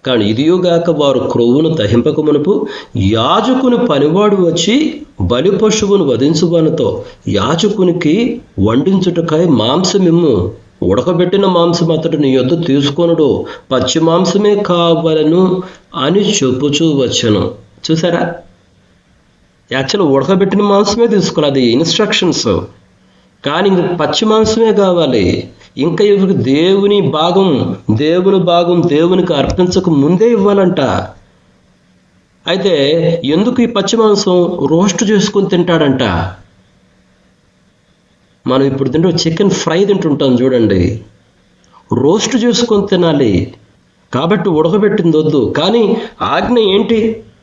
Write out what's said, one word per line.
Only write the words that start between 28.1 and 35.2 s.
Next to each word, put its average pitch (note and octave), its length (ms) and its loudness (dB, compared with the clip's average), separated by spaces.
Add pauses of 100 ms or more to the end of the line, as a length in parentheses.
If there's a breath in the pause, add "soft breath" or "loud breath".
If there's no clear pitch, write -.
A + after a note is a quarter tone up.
భాగం E3+ 480 2
దేవునికి F3 480 0
అర్పించక F3+ 540 0
ముందే E3+ 420 2
ఇవ్వాలంట. G3 500 0 (1700)
అయితే E3 760 0
ఎందుకు G#3 380 0
ఈ A3+ 40 2
పచ్చి G3+ 300 -2
మాంసం? F#3 680 0
రోస్ట్ F3+ 380 0
చేసుకొని G3+ 440 0